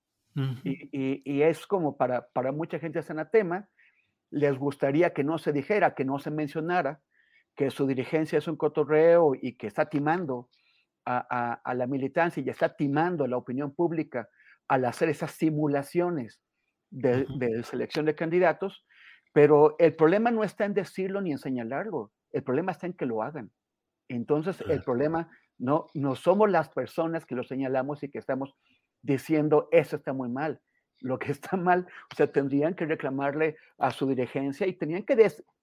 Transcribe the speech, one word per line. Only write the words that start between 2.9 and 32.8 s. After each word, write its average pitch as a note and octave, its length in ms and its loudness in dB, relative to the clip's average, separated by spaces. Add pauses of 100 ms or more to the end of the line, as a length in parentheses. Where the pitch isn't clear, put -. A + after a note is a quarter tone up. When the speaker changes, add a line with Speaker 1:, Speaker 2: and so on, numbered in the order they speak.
Speaker 2:
es D3+ 100 -8
anatema, F3 600 0 (640)
les C#3+ 280 0
gustaría C#3+ 540 2
que D3 100 -2
no D#3+ 140 0
se D3+ 160 -2
dijera, E3 420 2
que D3 80 -2
no C3+ 160 -2
se D3 100 -10
mencionara, D#3 720 -4 (540)
que C#3 160 -2
su C#3 160 -2
dirigencia D3+ 500 0
es D3+ 120 -2
un D#3 80 -4
cotorreo D#3 760 4
y B2+ 220 -6
que A2+ 120 -8
está D#3 180 -2
timando D3 640 -2 (560)
a, B2 240 -2
a, A#2+ 240 -2
a B2+ 200 -6
la B2 140 -2
militancia C#3 560 -2
y B2+ 60 -4
está D#3 260 -2
timando D3+ 480 0
a B2+ 60 -2
la B2 80 -2
opinión C#3 360 -6
pública D#3+ 560 -2 (380)
al C3 160 2
hacer B2+ 240 0
esas D#3 240 -4
simulaciones D3+ 1120 -2 (480)
de, B2+ 340 0
Speaker 1:
Ujú. C3+ 160 -8
Speaker 2:
de A#2 240 -2
selección C3 420 -4
de D3+ 100 0
candidatos, F3 680 0 (460)
pero D3 480 8
el E3 160 6
problema G3+ 360 4
no A3 120 0
está G3+ 220 -2
en G3+ 80 -2
decirlo G3 480 -4
ni F3+ 100 -2
en C#3 60 -4
señalarlo, C3+ 760 -6 (200)
el C#3+ 120 -4
problema D3 280 -2
está F3 160 -8
en F3+ 60 -6
que - 120 -6
lo A2+ 160 -2
hagan. B2+ 300 -8 (560)
Entonces, D3+ 540 -2
el - 60 -12
Speaker 1:
Claro. D3+ 160 -2
Speaker 2:
problema D#3 460 -2 (280)
no, C#3 360 -2
no C#3 220 -4
somos G#3 340 4
las E3 200 2
personas E3 560 -4
que B2+ 100 -8
lo B2 80 -4
señalamos C3+ 600 -4
y C#3 60 -8
que - 80 -10
estamos C3 380 -6 (460)
diciendo, D3+ 720 2
"Eso D#3 260 4
está D3 160 -6
muy C3 160 -6
mal". C#3 320 -6 (400)
Lo B2+ 160 -4
que - 140 -6
está - 240 -8
mal, F3+ 320 2 (240)
o - 40 -16
sea, D3 140 2
tendrían C#3+ 460 0
que F3 100 -4